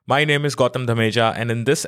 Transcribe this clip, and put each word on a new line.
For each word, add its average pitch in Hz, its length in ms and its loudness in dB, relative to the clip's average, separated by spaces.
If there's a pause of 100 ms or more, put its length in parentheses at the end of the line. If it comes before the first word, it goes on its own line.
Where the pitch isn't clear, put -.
My 139 180 2
name 147 220 0
is 139 100 -4
Gautam 131 300 0
Dhameja, 113 500 2
and 117 140 -4
in 117 140 -4
this 135 240 0